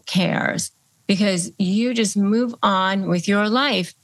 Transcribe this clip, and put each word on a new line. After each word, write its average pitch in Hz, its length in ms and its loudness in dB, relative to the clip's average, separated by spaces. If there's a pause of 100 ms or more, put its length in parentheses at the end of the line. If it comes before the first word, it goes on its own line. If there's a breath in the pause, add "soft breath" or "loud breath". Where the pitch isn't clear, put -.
cares? - 640 0 (360)
Because 190 500 0
you 214 360 0
just 220 240 0
move 226 440 2
on 190 460 0
with 175 200 -2
your 208 200 2
life. 226 460 0 (100)